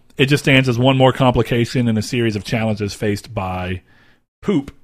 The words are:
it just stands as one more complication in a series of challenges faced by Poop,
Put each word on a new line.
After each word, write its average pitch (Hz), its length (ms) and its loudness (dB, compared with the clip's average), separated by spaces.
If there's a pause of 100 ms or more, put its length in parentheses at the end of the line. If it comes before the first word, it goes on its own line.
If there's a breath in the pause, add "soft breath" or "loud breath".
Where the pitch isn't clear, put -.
(180)
it 135 80 4
just 139 180 0
stands 135 240 4
as 117 120 0
one 131 180 4
more 131 160 6
complication 120 760 0
in 113 80 0
a 107 60 0
series 117 340 -2
of 98 80 -6
challenges 107 520 -4
faced 104 400 -4
by 92 480 -6 (580 soft breath)
Poop, 165 320 -2 (100)